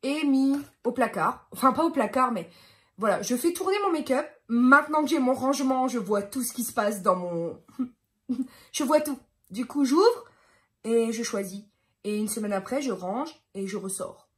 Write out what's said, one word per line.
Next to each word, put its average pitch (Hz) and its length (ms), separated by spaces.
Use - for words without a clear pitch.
et 294 220
mis 269 320
au 240 100
placard. 220 600
Enfin, 254 200
pas 302 120
au 330 60
placard, 254 420
mais 175 180
voilà. 202 240
Je 240 140
fais 339 160
tourner 370 320
mon 381 80
make-up. 294 340
Maintenant 285 540
que 285 60
j'ai 302 100
mon 254 160
rangement, 262 540
je 247 100
vois 202 240
tout 247 200
ce 240 100
qui 240 120
se - 80
passe 208 300
dans 185 140
mon, 170 460
<laughs> 247 80
je 302 120
vois 302 160
tout. 302 180
Du 226 160
coup, 285 180
j'ouvre 370 400
et 226 280
je 226 100
choisis. 196 400
Et 208 160
une 214 100
semaine 208 240
après, 202 300
je 262 100
range 202 420
et 196 120
je 190 100
ressors - 600